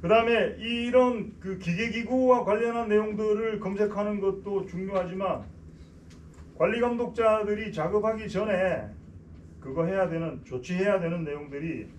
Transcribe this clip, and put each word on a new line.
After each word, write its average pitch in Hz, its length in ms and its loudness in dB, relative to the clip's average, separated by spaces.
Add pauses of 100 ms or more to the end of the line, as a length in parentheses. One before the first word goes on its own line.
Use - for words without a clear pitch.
그다음에 220 560 4
이런 240 800 2
그 190 200 -8
기계기구와 233 840 2
관련한 233 440 0
내용들을 214 720 0
검색하는 202 600 -2
것도 190 460 -2
중요하지만 185 800 -4 (1120)
관리 214 220 4
감독자들이 220 920 2
작업하기 208 560 0
전에 185 600 0 (720)
그거 139 260 -2
해야 185 220 2
되는, 165 360 -4
조치해야 180 540 0
되는 170 240 -2
내용들이 147 680 -6 (100)